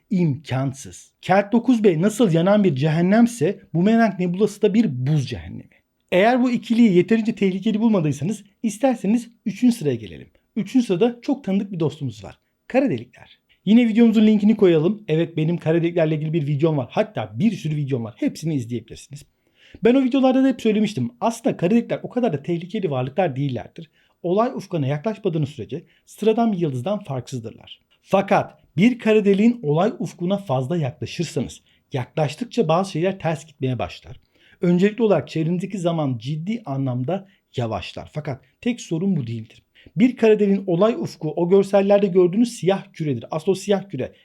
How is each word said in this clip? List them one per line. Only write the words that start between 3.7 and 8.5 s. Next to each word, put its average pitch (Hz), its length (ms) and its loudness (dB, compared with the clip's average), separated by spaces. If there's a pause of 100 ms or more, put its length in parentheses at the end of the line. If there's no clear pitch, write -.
Bumerang 214 460 2
Nebulası 185 420 -2
da 202 120 2
bir 147 320 2
buz 143 220 0
cehennemi. 95 420 -12 (420)
Eğer 226 300 4
bu 254 80 2
ikiliyi 233 420 4
yeterince 208 420 2
tehlikeli 196 460 0
bulmadıysanız 190 640 0 (180)